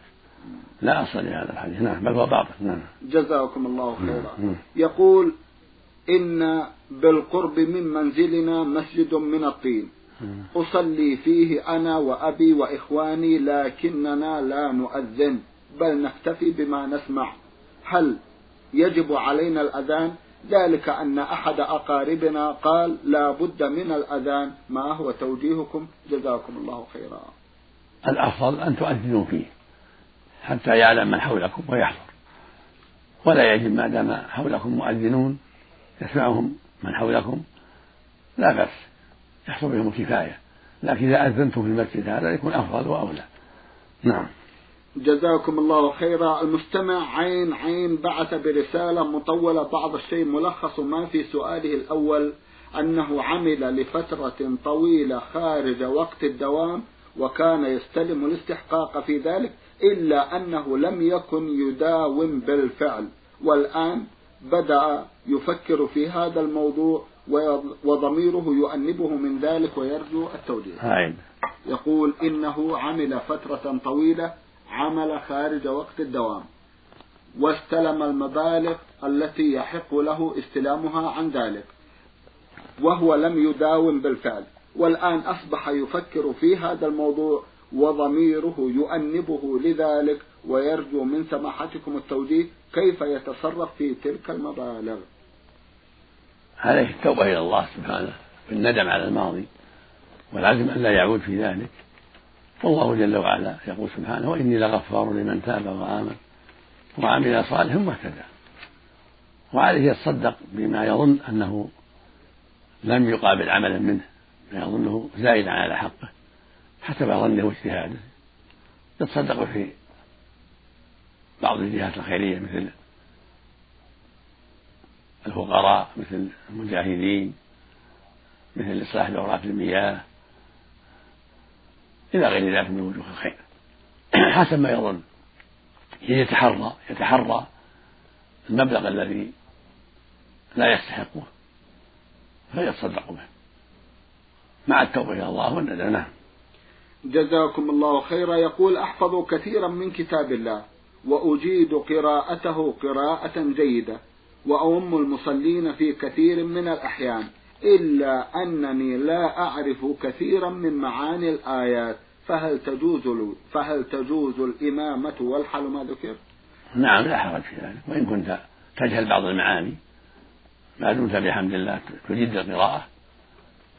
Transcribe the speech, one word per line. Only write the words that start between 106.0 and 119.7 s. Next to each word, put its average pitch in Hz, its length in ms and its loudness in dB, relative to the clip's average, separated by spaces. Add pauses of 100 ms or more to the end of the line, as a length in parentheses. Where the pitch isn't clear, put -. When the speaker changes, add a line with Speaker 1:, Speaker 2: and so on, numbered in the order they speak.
Speaker 1:
وعمل 120 460 2
صالحا - 340 2
واهتدى". - 440 -4 (1300)
وعليه 143 380 4
يتصدق 123 460 -2 (160)
بما 107 340 -2
يظن 139 320 4 (100)
أنه 104 400 -2 (1160)
لم 120 240 4
يقابل 98 420 4
عملا 98 280 2
منه، 101 260 0 (480)
ما 98 60 -8
يظنه 107 600 -2
زائدا 107 320 4
على 87 260 0
حقه - 320 -8 (720)
حسب 143 240 -2
ظنه 104 380 2
واجتهاده، 92 520 -4 (1040)
يتصدق 139 440 -2
في 104 240 -6 (1700)